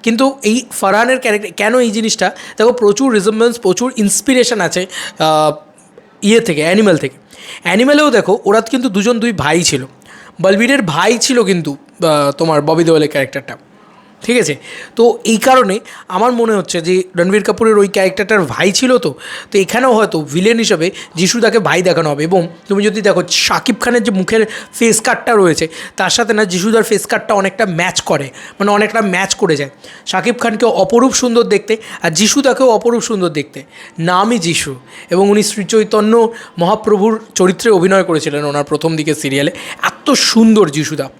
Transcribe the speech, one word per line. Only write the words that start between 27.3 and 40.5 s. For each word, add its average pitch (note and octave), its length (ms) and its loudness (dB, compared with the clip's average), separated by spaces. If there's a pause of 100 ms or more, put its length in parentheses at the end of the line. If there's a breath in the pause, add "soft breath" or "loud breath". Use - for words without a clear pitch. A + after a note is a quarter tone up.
অনেকটা G3 320 -2
ম্যাচ F3 340 -2
করে, C#3 300 -4 (300 loud breath)
মানে G3+ 100 0
অনেকটা G#3 300 0
ম্যাচ F#3+ 340 -2
করে E3 220 0
যায়। C#3 140 -8 (360 loud breath)
শাকিব F#3 340 -2
খানকেও A3+ 280 0
অপরূপ A3 440 2
সুন্দর A#3+ 300 0
দেখতে, G3+ 340 0 (260 loud breath)
আর E3+ 80 -2
যিশুদাকেও B3 600 2
অপরূপ A3+ 320 0
সুন্দর F#3+ 260 -4
দেখতে, D3 340 -8 (360 loud breath)
নামই F#3+ 400 0
যিশু। D#3+ 360 -4 (360 loud breath)
এবং G3 200 2
উনি G#3 120 4
শ্রী G3+ 220 -4
চৈতন্য A3 680 2 (260 loud breath)
মহাপ্রভুর G#3+ 600 0 (140)
চরিত্রে A3+ 360 0
অভিনয় F#3 320 4
করেছিলেন D3+ 420 -2
ওনার C#3+ 200 -2
প্রথম D#3 320 -4
দিকে D3+ 180 -2
সিরিয়ালে, C#3+ 360 -2 (320 loud breath)
এত - 280 -4
সুন্দর A3 600 4